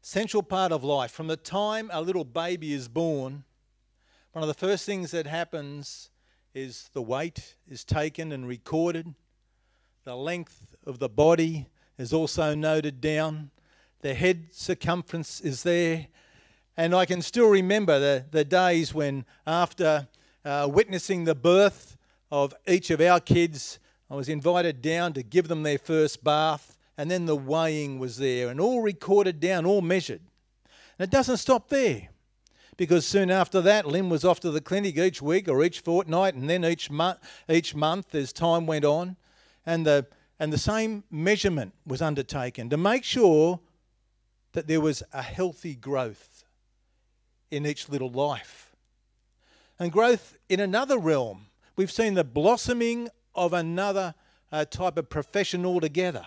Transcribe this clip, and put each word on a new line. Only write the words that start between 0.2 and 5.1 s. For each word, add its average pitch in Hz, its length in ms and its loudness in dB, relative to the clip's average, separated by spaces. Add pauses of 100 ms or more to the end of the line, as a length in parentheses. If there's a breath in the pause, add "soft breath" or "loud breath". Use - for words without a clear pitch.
part 185 280 0
of 143 120 -2
life. 135 260 0
From 160 160 -12
the 160 100 -4
time 214 560 -4
a 165 120 -4
little 180 200 -2
baby 160 480 -6
is 131 160 -6
born, 143 560 -4 (880)
one 160 100 -6
of 156 40 -2
the 151 60 -2
first 190 320 -2
things 185 240 -6
that 165 160 -4